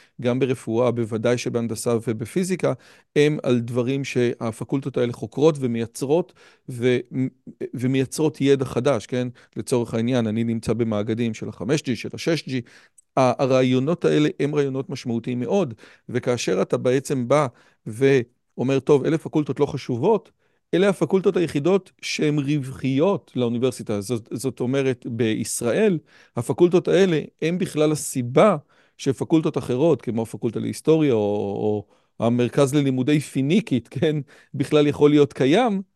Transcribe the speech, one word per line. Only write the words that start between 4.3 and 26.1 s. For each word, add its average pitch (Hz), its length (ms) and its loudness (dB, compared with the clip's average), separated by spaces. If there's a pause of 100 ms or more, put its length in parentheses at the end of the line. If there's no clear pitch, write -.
האלה 120 160 0
חוקרות 147 460 2
ומייצרות, 131 760 -2 (360)
ו-, 123 280 0 (760)
ומייצרות 135 680 -2
ידע 135 240 4
חדש, 123 400 -2
כן? 123 220 -4 (280)
לצורך 117 380 -2
העניין, 117 340 0
אני 113 160 -2
נמצא 117 300 -2
במאגדים 110 600 -2
של 107 160 -10
החמש 127 340 -4
ג'י, 123 120 -4
של - 180 -10
השש 156 340 -4
ג'י, 131 140 -4 (560)
ה-, 131 260 2
הרעיונות 131 640 2
האלה 151 240 4 (100)
הם 147 160 -2
רעיונות 135 340 -2
משמעותיים 123 500 -4
מאוד, 135 340 0 (360)
וכאשר 127 520 -2
אתה 147 160 -2
בעצם 127 500 0
בא 143 200 4 (380)
ואומר, 131 920 0
"טוב, 135 260 4
אלה 156 120 0
פקולטות 143 420 -4
לא 143 60 4
חשובות", 139 640 -2 (420)
אלה 185 160 4
הפקולטות 185 480 0
היחידות 170 540 0 (100)
שהן 151 380 0
רווחיות 139 960 -2
לאוניברסיטה. 117 640 -2
זאת, 113 300 -6
זאת 123 280 -6
אומרת, 131 500 -2
בישראל, 120 880 0 (360)